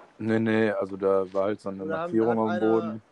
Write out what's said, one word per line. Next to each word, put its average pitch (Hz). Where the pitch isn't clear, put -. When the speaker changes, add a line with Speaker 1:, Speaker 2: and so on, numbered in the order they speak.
Speaker 1:
Nee, 110
nee, 110
also 98
da 95
war 98
halt 104
so 101
eine 95
Speaker 2:
Oder -
haben-, 165
Speaker 1:
Markierung 113
Speaker 2:
hat -
Speaker 1:
auf 110
dem 107
Speaker 2:
einer -
Speaker 1:
Boden, 110